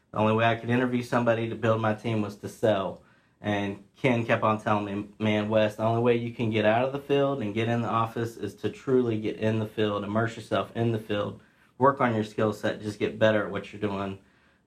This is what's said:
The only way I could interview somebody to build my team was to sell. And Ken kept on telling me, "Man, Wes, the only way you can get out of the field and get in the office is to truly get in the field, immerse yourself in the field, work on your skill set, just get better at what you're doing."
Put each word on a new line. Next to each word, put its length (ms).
The 60
only 160
way 120
I 100
could 140
interview 340
somebody 460
to 60
build 240
my 140
team 280
was 160
to 120
sell. 520
And 400
Ken 300
kept 180
on 180
telling 240
me, 220
"Man, 320
Wes, 260
the 80
only 180
way 140
you 160
can 200
get 140
out 200
of 80
the 60
field 420
and 140
get 140
in 120
the 60
office 500
is 180
to 140
truly 500
get 180
in 220
the 60
field, 380
immerse 320
yourself 400
in 160
the 80
field, 400
work 220
on 120
your 100
skill 300
set, 280
just 180
get 180
better 280
at 60
what 200
you're 100
doing." 380